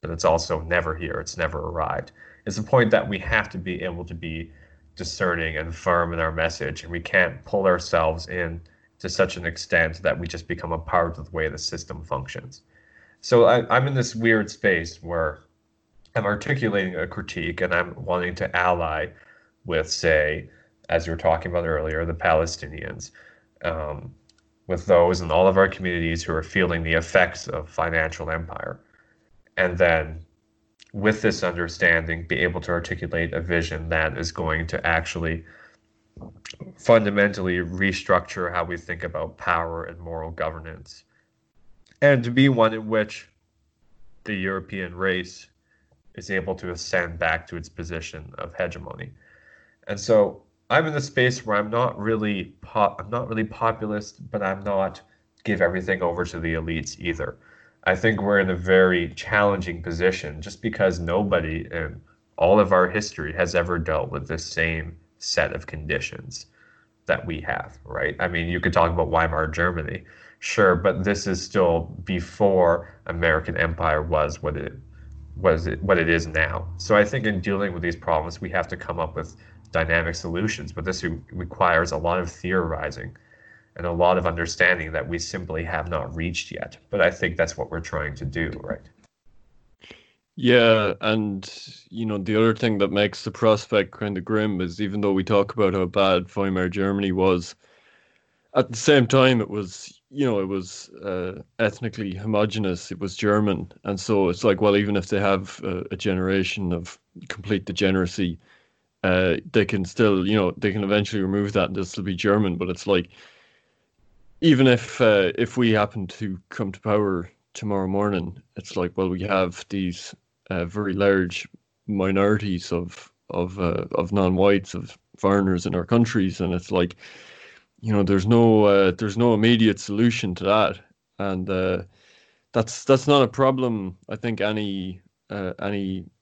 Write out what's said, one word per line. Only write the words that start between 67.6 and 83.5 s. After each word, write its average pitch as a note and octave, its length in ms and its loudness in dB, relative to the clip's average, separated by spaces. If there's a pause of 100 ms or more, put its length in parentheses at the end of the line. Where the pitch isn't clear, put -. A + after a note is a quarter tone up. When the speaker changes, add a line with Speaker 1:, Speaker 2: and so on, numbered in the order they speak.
Speaker 1:
right? - 340 -4
I F2+ 100 -2
mean, E2+ 200 -2
you F2 120 -2
could F2 120 0
talk E2+ 180 4
about E2+ 180 0
Weimar D#2+ 380 0
Germany, E2 580 -4 (360)
sure, F#2+ 340 4
but F#2 300 0
this G2+ 220 -2
is F2+ 160 -2
still E2+ 520 0 (100)
before F2 880 2 (140)
American E2 500 0
empire D#2+ 460 0
was D2+ 400 0
what D2 140 -2
it, C#2+ 180 -8 (640)
was E2+ 300 2
it, D#2+ 160 -4
what F#2+ 160 4
it E2 100 2
is E2 180 2
now. D#2 400 -2 (100)
So - 200 2
I G#2 80 8
think A2+ 200 -4
in G#2 160 0
dealing G2 320 -2
with E2+ 100 -8
these E2+ 140 -2
problems, E2 440 -2
we F2+ 100 -8
have F2 180 -2
to F2+ 80 -8
come E2+ 220 -8
up D#2+ 180 -4
with E2 200 -10 (360)
dynamic E2 440 0
solutions, E2+ 560 -4
but E2 120 -10
this F#2 180 -4
re-, E2 180 -6 (100)
requires F2 640 -2
a D2 40 -4
lot E2+ 220 -2
of F2 120 -6
theorizing D#2+ 840 -6 (600)